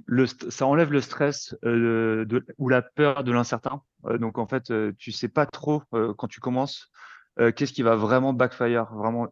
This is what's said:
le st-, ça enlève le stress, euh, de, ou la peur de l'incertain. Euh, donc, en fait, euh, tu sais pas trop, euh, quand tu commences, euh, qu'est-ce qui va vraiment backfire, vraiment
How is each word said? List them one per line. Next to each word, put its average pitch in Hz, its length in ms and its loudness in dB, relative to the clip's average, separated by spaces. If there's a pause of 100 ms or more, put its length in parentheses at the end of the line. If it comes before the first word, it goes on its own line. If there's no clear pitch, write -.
le 123 220 4
st-, 120 240 -10
ça 131 160 -2
enlève 147 240 4
le 143 100 2
stress, - 540 -4 (100)
euh, 113 600 2
de, 117 200 -2 (140)
ou 131 100 0
la 127 140 4
peur 139 400 0
de 123 80 0
l'incertain. 120 500 -2 (240)
Euh, 113 140 -2
donc, 113 180 -4
en 113 100 -4
fait, 127 240 -6
euh, 107 280 -2
tu - 120 -14
sais - 180 -6
pas 151 180 2
trop, 151 360 -4 (100)
euh, 110 200 0
quand 110 140 -10
tu - 120 -12
commences, 131 520 -4 (480)
euh, 117 120 6
qu'est-ce 135 220 -2
qui - 100 -4
va 113 120 4
vraiment 127 380 2
backfire, 120 600 0
vraiment 113 380 -2